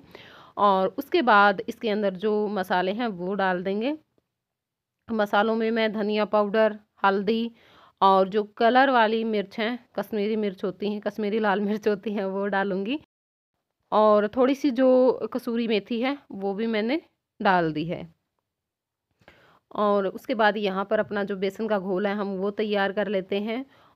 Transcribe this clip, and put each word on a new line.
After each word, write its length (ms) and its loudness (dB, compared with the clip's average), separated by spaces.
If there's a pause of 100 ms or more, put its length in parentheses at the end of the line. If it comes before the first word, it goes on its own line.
(580)
और 400 2
उसके 240 0
बाद 460 6
इसके 200 -8
अंदर 280 0
जो 320 -2
मसाले 440 -2
हैं 160 -4
वो 260 -6
डाल 280 0
देंगे। 340 -4 (1120)
मसालों 480 0
में 140 0
मैं 220 0
धनिया 320 0
पाउडर, 540 2 (260)
हल्दी 460 0 (500)
और 280 6
जो 140 -2 (140)
कलर 340 4
वाली 340 2
मिर्च 340 -4
हैं, 200 -2 (180)
कश्मीरी 400 -4
मिर्च 280 -4
होती 280 -4
हैं, 80 -6
कश्मीरी 380 -4
लाल 220 0
मिर्च 280 -2
होती 240 -4
हैं, 120 -4
वो 220 -4
डालूँगी 520 -4 (960)
और 360 4
थोड़ी 260 2
सी 180 -2
जो 600 4
कसूरी 360 -4
मेथी 320 -2
है 180 -4 (140)
वो 220 -4
भी 120 -4
मैंने 340 -2 (400)
डाल 320 2
दी 120 -4
है। 220 -10 (1700)
और 320 0
उसके 280 -6
बाद 220 2
यहाँ 280 -2
पर 140 -2
अपना 260 -4
जो 120 -6
बेसन 320 -4
का 100 0
घोल 280 -2
है 80 -2
हम 220 -4
वो 140 -4
तैयार 420 -2
कर 160 -4
लेते 320 -4
हैं। 240 -6 (320)